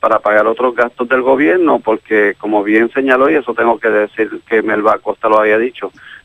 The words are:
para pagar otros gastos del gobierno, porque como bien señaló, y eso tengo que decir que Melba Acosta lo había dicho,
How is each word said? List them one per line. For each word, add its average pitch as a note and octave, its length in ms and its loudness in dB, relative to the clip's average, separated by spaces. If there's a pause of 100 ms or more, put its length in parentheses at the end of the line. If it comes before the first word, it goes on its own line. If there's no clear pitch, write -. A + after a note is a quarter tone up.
para A2 180 0
pagar G#2 300 2
otros A#2+ 260 -2
gastos A#2+ 340 -4
del B2+ 140 0
gobierno, C#3+ 560 2
porque G#2 580 0
como G#2+ 280 -2
bien A2+ 280 2
señaló, C3+ 380 2
y D#3+ 60 0
eso B2 180 -4
tengo A2+ 240 0
que A2+ 100 -2
decir G#2+ 600 -2
que A2 120 0
Melba G#2+ 340 0
Acosta G#2+ 340 -6
lo G#2+ 100 4
había G#2+ 200 2
dicho, A2+ 340 -6 (320)